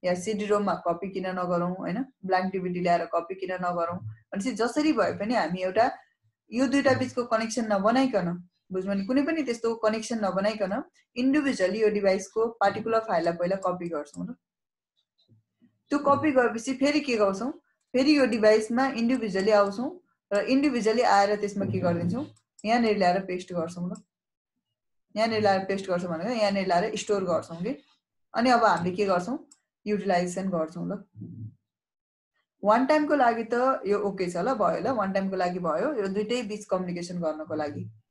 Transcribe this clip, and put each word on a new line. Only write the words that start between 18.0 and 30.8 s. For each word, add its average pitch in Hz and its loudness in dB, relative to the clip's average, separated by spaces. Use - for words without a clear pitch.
यो 262 6
डिभाइसमा 220 4
इन्डिभिजुअली 220 0
आउँछौँ 208 2
र 202 4
इन्डिभिजुअली 240 2
आएर 202 4
त्यसमा 202 -4
के - -2
गरिदिन्छौँ? 175 -2
यहाँनिर 220 2
ल्याएर 190 2
पेस्ट 180 -8
गर्छौँ 175 -6
ल। 214 -8
यहाँनिर 220 0
ल्याएर 190 2
पेस्ट 196 -4
गर्छौँ 175 -2
भनेको 170 -6
यहाँनिर 202 0
ल्याएर 185 2
स्टोर 202 -2
गर्छौँ 170 -2
कि। 262 -6
अनि 240 2
अब 233 6
हामीले 180 2
के 208 0
गर्छौँ? 190 -2
युटिलाइजेसन 185 0
गर्छौँ 170 -4